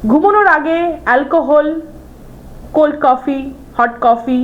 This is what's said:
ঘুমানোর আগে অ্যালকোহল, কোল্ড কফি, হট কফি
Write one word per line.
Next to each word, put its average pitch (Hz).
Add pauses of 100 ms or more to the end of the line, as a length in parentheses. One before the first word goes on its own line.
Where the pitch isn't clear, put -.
(100)
ঘুমানোর 392 (100)
আগে 320 (280)
অ্যালকোহল, 294 (1080)
কোল্ড 294
কফি, 269 (360)
হট 240 (120)
কফি 240